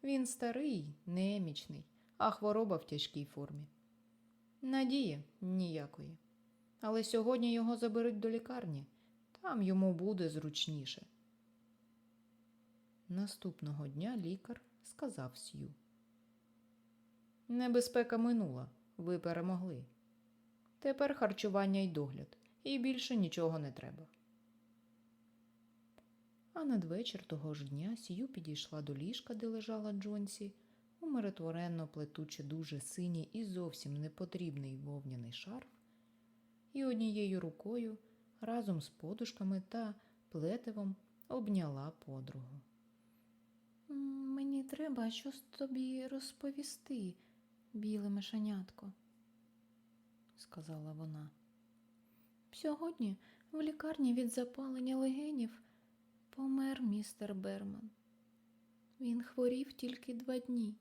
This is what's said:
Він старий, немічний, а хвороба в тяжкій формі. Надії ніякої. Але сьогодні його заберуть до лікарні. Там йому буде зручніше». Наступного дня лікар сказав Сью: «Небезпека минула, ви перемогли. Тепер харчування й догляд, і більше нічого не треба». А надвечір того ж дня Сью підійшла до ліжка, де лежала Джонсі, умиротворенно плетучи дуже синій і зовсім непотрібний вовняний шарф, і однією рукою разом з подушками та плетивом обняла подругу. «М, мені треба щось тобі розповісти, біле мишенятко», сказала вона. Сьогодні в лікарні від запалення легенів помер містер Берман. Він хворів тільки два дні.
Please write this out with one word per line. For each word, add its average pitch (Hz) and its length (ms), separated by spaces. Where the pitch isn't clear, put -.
Він 269 240
старий, 233 680
немічний, 180 760
а - 140
хвороба 208 460
в - 100
тяжкій 147 380
формі. 143 420
Надії 262 640
ніякої. 160 800
Але 220 240
сьогодні 233 480
його 233 240
заберуть 233 440
до 226 100
лікарні. 226 560
Там 269 220
йому 190 320
буде 185 340
зручніше». 151 760
Наступного 175 800
дня 180 280
лікар 190 440
сказав - 540
Сью: 143 380
«Небезпека 240 680
минула, 208 520
ви 175 220
перемогли. 170 680
Тепер 277 360
харчування 196 680
й 190 80
догляд, 139 500
і 269 160
більше 254 380
нічого 165 420
не 143 140
треба». 143 340
А 330 120
надвечір 196 600
того 151 300
ж 147 100
дня 151 320
Сью 226 320
підійшла 156 540
до 143 120
ліжка, 180 400
де 220 120
лежала 220 460
Джонсі, 202 600
умиротворенно 170 880
плетучи 151 540
дуже 147 380
синій 170 520
і 226 120
зовсім 175 560
непотрібний 151 760
вовняний 135 560
шарф, 220 360
і 269 120
однією 214 560
рукою 220 580
разом 214 420
з - 60
подушками 190 800
та 220 260
плетивом 196 680
обняла 170 640
подругу. 135 680
«М, 269 440
мені 277 300
треба 269 460
щось 269 400
тобі 262 560
розповісти, 269 1080
біле 214 360
мишенятко», 202 840
сказала 156 560
вона. 151 380
Сьогодні 302 640
в 311 100
лікарні 302 520
від 240 180
запалення 254 640
легенів 262 680
помер 269 520
містер 208 520
Берман. 196 560
Він 240 220
хворів 254 500
тільки 247 420
два 254 240
дні. 240 420